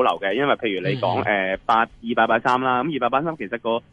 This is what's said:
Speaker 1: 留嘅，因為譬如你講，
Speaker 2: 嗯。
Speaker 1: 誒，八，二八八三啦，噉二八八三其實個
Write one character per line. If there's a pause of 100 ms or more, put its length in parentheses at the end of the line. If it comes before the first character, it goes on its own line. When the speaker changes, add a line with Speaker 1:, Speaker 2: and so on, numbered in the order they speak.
Speaker 1:
留
嘅，
因
為
譬
如
你
講，
Speaker 2:
嗯。
Speaker 1:
誒，
八，
二
八
八
三
啦，
噉
二
八
八
三
其
實
個 (100)